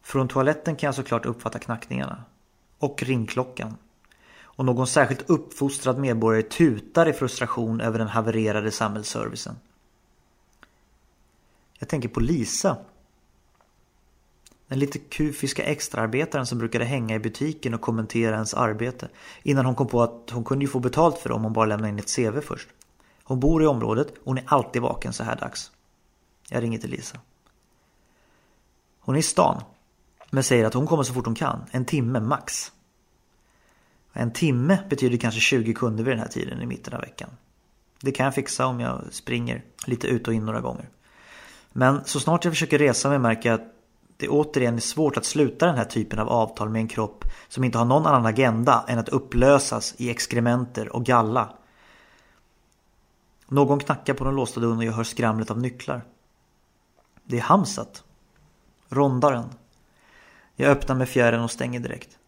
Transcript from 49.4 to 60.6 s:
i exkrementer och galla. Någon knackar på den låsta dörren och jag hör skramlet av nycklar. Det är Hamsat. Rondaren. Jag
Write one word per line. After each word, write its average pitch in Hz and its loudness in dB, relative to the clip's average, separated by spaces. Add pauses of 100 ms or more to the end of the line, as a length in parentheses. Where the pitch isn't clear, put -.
i 120 -4
exkrementer 120 -2
och 120 -2
galla. 117 4 (1900)
Någon 139 4
knackar 139 -2
på 131 -4
den 135 0
låsta 120 -2
dörren 117 2
och 113 0
jag 113 0
hör 113 -2
skramlet 110 -2
av 110 -2
nycklar. 123 -6 (1160)
Det 120 -4
är 117 0
Hamsat. 156 0 (840)
Rondaren. 127 2 (1120)
Jag 135 4